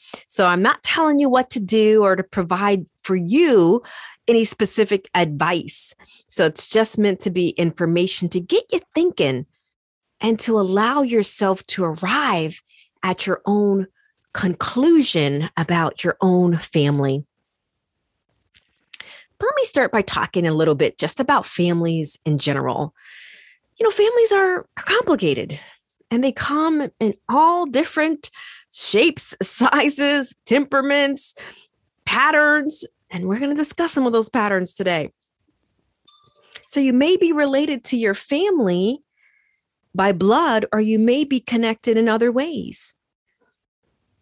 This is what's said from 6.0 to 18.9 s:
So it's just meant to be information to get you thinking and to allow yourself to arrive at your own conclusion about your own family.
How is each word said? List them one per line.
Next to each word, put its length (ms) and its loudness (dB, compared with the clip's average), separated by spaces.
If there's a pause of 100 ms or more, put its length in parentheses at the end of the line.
So 180 0
it's 240 -4
just 300 0
meant 220 0
to 100 -4
be 180 0
information 800 -2
to 100 -4
get 320 0
you 80 0 (140)
thinking 540 0 (760)
and 180 0
to 200 0
allow 420 0
yourself 640 0
to 180 -4
arrive 760 -2 (400)
at 240 -4
your 200 -2
own 420 0 (460)
conclusion 1200 0
about 460 -2
your 180 -2
own 360 2
family. 680 -2 (2250)